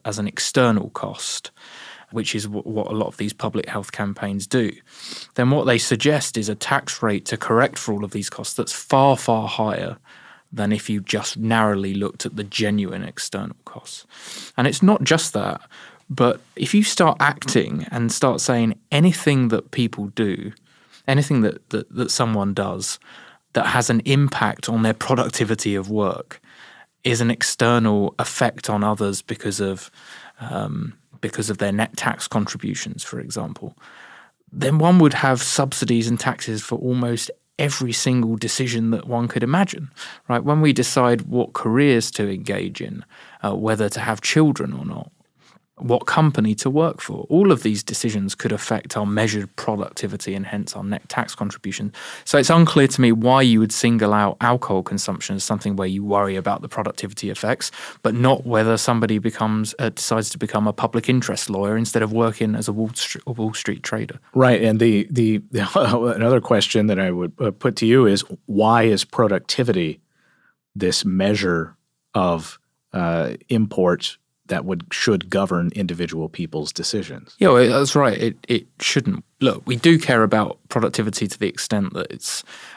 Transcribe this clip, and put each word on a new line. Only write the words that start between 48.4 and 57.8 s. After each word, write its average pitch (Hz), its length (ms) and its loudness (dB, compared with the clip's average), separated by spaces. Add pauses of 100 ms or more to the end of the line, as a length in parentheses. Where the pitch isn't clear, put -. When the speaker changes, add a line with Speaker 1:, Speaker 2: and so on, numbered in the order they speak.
Speaker 1:
affect - 460 -4
our 107 80 -2
measured 104 520 -2
productivity 101 760 -6
and 98 120 -6
hence 101 300 -8
our 101 80 -10
net 101 240 -8
tax - 280 -6
contribution. 101 580 -8 (320)
So - 120 2
it's 131 120 4
unclear 160 380 6
to - 140 0
me 120 100 6
why 123 320 4
you 117 160 6
would 107 120 4
single 110 420 2
out 104 280 2
alcohol 120 400 2
consumption 98 540 -6
as 95 80 -6
something 104 320 -2
where 95 120 -2
you 98 160 -4
worry 101 320 2
about 95 260 -2
the 113 60 -10
productivity 104 640 -8
effects, 107 420 -4 (300)